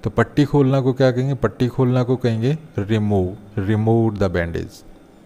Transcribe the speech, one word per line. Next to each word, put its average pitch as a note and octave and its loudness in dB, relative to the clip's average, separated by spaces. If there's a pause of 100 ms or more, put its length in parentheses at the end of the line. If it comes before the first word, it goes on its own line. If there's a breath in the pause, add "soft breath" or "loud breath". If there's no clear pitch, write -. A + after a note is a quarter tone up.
तो A2 -2
पट्टी A#2+ 0
खोलना C3+ 2
को B2+ 0
क्या C3 2
कहेंगे? C3 -2
पट्टी B2 -2
खोलना B2 0
को A#2+ 0
कहेंगे A#2 0 (220)
remove, G#2 0 (400)
removed A2 2
the F#2+ 0
bandage। E2+ -6 (400)